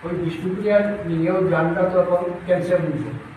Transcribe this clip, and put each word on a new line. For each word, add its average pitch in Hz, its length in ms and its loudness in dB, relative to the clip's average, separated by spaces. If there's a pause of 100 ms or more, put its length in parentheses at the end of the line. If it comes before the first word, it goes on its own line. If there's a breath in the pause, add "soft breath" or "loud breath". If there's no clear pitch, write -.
ওই 170 80 -6
বিষ্ণুপ্রিয়ার 190 680 0 (240)
নিয়েও 170 360 0
গানটা 170 400 2
তো 180 200 2
এখন 175 220 2 (220)
ক্যান্সেল 175 360 2
হয়েছে। - 560 -6